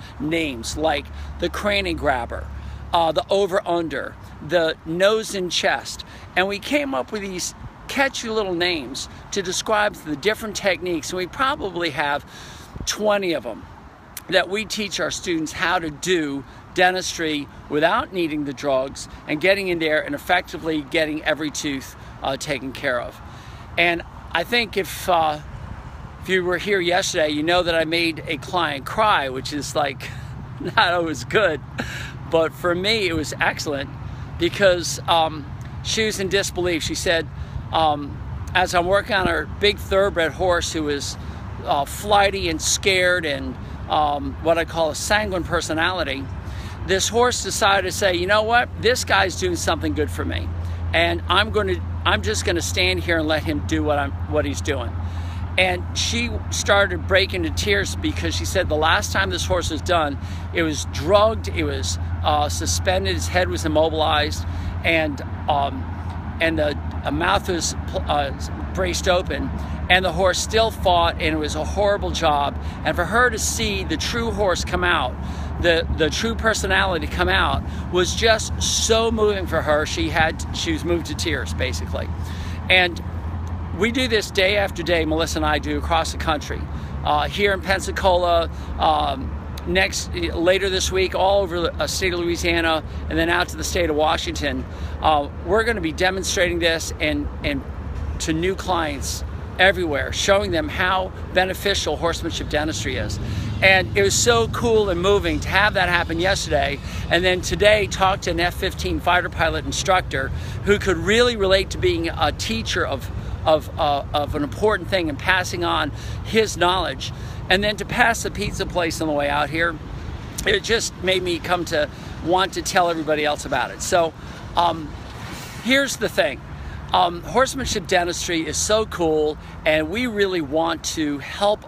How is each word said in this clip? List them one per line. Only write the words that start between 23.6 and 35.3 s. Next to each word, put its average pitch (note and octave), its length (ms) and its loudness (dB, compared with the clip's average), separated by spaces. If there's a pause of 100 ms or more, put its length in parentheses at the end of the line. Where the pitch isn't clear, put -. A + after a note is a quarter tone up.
And E3+ 240 2 (300)
I E3+ 120 0
think A#3 320 0
if, - 320 -4
uh, D#3 320 2 (800)
if - 80 -10
you F#3 160 2
were F3+ 140 0
here F#3+ 220 0
yesterday, F3 500 2
you D3+ 120 -2
know F3 200 4
that E3 120 0
I E3 120 2
made E3 400 0
a D#3+ 100 -2
client D3 480 -2
cry, F#3+ 460 2
which B2+ 240 -6
is, C#3 200 -6
like, C#3+ 360 -2 (260)
<laughs> - 240 -12
not F3+ 320 2
always E3 320 0
good. E3+ 340 2 (720)
But E3 240 4
for F3 200 0
me, G3+ 320 2
it E3 60 0
was D#3 260 -2
excellent C#3+ 520 -2 (480)
because, F3 680 2
um, D#3+ 380 2 (380)